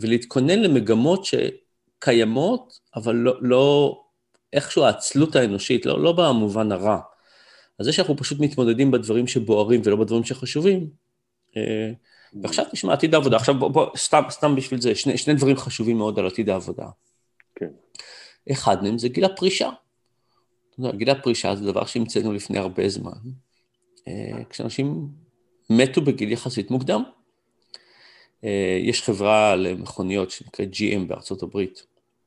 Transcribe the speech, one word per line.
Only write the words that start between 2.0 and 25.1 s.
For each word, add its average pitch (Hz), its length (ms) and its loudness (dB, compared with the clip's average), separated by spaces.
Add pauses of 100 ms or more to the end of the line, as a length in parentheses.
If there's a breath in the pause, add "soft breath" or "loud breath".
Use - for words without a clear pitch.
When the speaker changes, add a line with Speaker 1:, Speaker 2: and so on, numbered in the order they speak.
Speaker 1:
אבל 117 200 -2
לא, 120 260 2
לא, 139 540 4 (580)
איכשהו 143 300 2
העצלות 139 520 2
האנושית, 117 500 2
לא, 135 180 0
לא 170 80 4
במובן 110 600 2
הרע. 95 280 0 (800 soft breath)
אז 98 60 -4
זה 147 80 0
שאנחנו 151 240 0
פשוט 143 220 -6
מתמודדים 135 520 2
בדברים 113 360 0
שבוערים 110 560 2
ולא 104 120 4
בדברים 110 280 0
שחשובים, 156 640 -2 (680)
אה, 110 340 -4 (420 soft breath)
Speaker 2:
Mm. - 80 -16
Speaker 1:
ועכשיו - 300 -4
תשמע, 180 220 -2
עתיד 160 200 0
העבודה, 139 240 4
עכשיו 127 220 2
בוא, - 80 0
בוא, 147 200 2 (100)
סתם, 151 320 2
סתם 147 260 0
בשביל 131 260 -4
זה, 120 140 0
שני, - 220 -2
שני - 160 0
דברים 135 240 4
חשובים 113 400 -2
מאוד 107 220 -2
על 95 80 0
עתיד 101 220 -2
העבודה. 92 380 -4 (680)
Speaker 2:
כן. 80 140 -10 (800 loud breath)
Speaker 1:
אחד 101 320 0
מהם 107 140 0
זה 117 120 -2
גיל 185 160 0
הפרישה. 190 440 0
אתה - 1080 -20
יודע, 120 180 -6
גיל 113 120 0
הפרישה 117 460 0
זה 101 100 -8
דבר 98 200 -2
שהמצאנו 110 480 -2
לפני 98 240 -6
הרבה 95 320 -2
זמן, 98 220 -8 (960)
אה, 110 420 -10
כשאנשים 143 580 -6 (640)